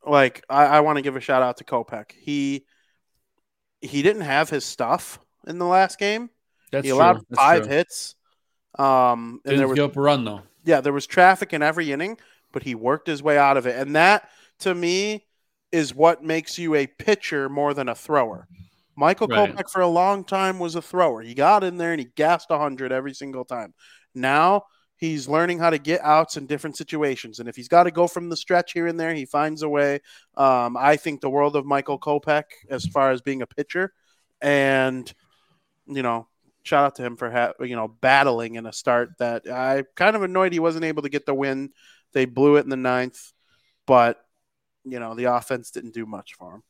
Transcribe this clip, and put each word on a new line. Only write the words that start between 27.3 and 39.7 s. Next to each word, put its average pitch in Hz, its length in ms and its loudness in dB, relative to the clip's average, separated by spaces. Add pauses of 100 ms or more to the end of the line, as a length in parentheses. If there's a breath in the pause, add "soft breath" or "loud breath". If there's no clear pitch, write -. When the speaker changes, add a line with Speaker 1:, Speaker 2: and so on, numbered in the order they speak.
Speaker 1:
And 120 80 -12
if 117 80 -14
he's 123 140 -18
gotta 175 200 6
go 170 160 0
from 175 240 -8
the 165 60 -8
stretch 175 380 -2
here 170 140 -4
and 170 120 -6
there, 165 140 -4
he 143 120 -6
finds 151 380 -4
a 151 60 -4
way. 143 320 0 (340 soft breath)
Um, 123 420 2
I 143 200 4
think 147 240 -8
the 139 80 -4
world 147 260 0
of 139 100 -2
Michael 139 320 -2
Kopech 147 460 -2 (260)
as 131 160 -8
far 135 260 2
as 123 100 -2
being 135 200 -6
a 117 60 -8
pitcher. 175 460 -6 (480)
And, 135 720 0 (760)
you 139 160 -8
know, 117 240 -4 (360)
shout 143 200 2
out 139 120 0
to 131 80 -12
him 120 120 -8
for 117 160 -8
ha-, 120 300 -2
you 123 160 -8
know, 110 100 -6
battling 117 680 2
in 113 100 -12
a 110 80 -14
start 120 460 -2
that 117 300 -4
I 131 360 -2 (100)